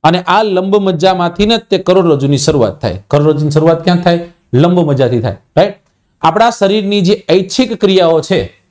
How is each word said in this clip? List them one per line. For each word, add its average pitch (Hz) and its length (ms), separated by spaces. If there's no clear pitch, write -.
અને 170 180
આ 190 220
લંબ 190 320
મજ્જામાંથી 185 680
ને 220 120
તે 202 200
કરોડરજ્જુની 151 600
શરૂઆત 120 440
થાય. 95 260
કરોડરજ્જુની 151 440
શરૂઆત 160 320
ક્યાં 175 140
થાય? 175 340
લંબ 175 260
મજ્જાથી 127 420
થાય. 107 160
રાઈટ? 196 160
આપણા 214 280
શરીરની 202 520
જે 185 300
ઐચ્છિક 196 500
ક્રિયાઓ 175 400
છે 143 500